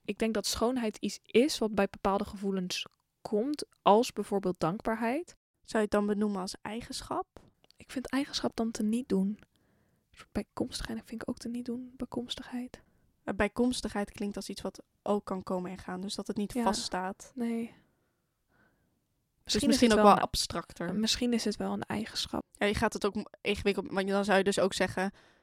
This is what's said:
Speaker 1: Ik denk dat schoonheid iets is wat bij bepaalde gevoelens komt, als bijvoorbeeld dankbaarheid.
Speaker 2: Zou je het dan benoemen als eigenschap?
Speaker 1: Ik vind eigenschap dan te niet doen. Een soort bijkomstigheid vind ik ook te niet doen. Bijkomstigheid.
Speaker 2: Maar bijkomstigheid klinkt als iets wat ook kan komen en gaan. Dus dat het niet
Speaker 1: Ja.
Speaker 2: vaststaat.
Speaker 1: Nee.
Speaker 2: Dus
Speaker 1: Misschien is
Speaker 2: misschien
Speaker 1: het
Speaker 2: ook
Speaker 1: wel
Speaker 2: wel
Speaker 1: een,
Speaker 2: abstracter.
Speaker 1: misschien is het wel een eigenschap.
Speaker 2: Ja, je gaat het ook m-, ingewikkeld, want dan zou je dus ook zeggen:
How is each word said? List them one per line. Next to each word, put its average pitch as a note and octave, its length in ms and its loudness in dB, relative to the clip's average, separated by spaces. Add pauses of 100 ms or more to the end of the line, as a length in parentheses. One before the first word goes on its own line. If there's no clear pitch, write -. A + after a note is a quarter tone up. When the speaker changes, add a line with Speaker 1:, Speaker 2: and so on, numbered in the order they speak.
Speaker 1:
Ik G3+ 140 -6
denk A3 160 0
dat G3+ 120 -2
schoonheid A#3 500 0
iets - 260 -6
is C4 360 4
wat A3 160 -2
bij G3 160 2
bepaalde G3+ 340 0
gevoelens F#3+ 600 -4 (340)
komt, B3+ 460 -2 (160)
als G#3+ 300 6
bijvoorbeeld G3 480 -2
dankbaarheid. A3+ 760 -2 (280)
Speaker 2:
Zou - 140 -2
je - 0 -
het G#3 120 2
dan G#3 160 4
benoemen G#3 340 0
als F#3+ 220 -6
eigenschap? B3 640 -6 (500)
Speaker 1:
Ik - 140 -20
vind B3 200 -6
eigenschap C4 460 -2
dan A3+ 140 0
te - 120 -4
niet A3+ 260 0
doen. F#3+ 200 2
Een - 880 -14
soort - 140 -20
bijkomstigheid - 720 -6
vind A3+ 180 -12
ik - 60 -8
ook B3 100 -6
te - 100 -10
niet A#3+ 160 -8
doen. B3 320 -8
Bijkomstigheid. B3 840 -8 (420)
Speaker 2:
Maar - 120 -4
bijkomstigheid G#3 760 0
klinkt G3+ 260 -6
als G3 120 -10
iets G3 140 -10
wat - 200 -8 (200)
ook G3+ 220 0
kan F#3+ 180 -6
komen F3+ 280 -4
en F#3 80 -10
gaan. F3+ 220 -8
Dus G3 140 -6
dat G3+ 120 -8
het G#3 100 -6
niet G#3 160 -2
Speaker 1:
Ja. A#3+ 100 -2
Speaker 2:
vaststaat. G3 720 -2
Speaker 1:
Nee. A#3 400 -6 (1700)
Speaker 2:
Dus - 100 -4
Speaker 1:
Misschien G#3+ 80 0
is C#4+ 40 0
Speaker 2:
misschien B3 240 6
Speaker 1:
het G#3 80 6
Speaker 2:
ook G#3+ 60 8
Speaker 1:
wel G3+ 100 12
Speaker 2:
wel - 80 4
Speaker 1:
een, - 60 2
Speaker 2:
abstracter. - 680 -4
Speaker 1:
misschien A3 380 0
is A3+ 120 2
het G#3 120 0
wel F#3+ 160 -4
een G3 100 -4
eigenschap. - 600 -4 (100)
Speaker 2:
Ja, - 140 0
je G#3 80 2
gaat - 180 2
het - 140 0
ook G3 80 -2
m-, G#3+ 100 -4 (160)
ingewikkeld, G3 520 0
want F#3+ 160 0
dan G3 160 2
zou G3 140 6
je F#3+ 60 4
dus G3 140 2
ook G3 140 4
zeggen: F#3+ 400 0 (300)